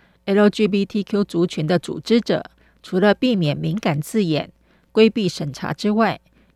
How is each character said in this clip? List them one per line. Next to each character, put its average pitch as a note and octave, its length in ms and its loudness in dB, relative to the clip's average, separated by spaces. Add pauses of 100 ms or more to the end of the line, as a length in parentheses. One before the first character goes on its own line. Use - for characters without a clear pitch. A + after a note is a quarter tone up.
(260)
，L G#3 240 4
G G#3+ 180 0
B G3 160 0
T G#3 200 -4
Q G3+ 200 -2
族 F3 220 0
群 E3+ 220 -4
的 F3+ 100 2
组 - 220 -8
织 A#3 200 2
者 F#3 240 -2 (380)
除 - 160 -6
了 G3+ 160 6
避 B3 220 0
免 D3+ 200 0
敏 D#3+ 220 -4
感 D#3 240 -2
字 G#3+ 240 -2
眼、 D3+ 260 -2 (400)
规 A3 160 6
避 G#3+ 220 -2
审 C#3+ 240 -6
查 - 180 -8
之 G#3 200 -4
外， G#3 280 0 (360)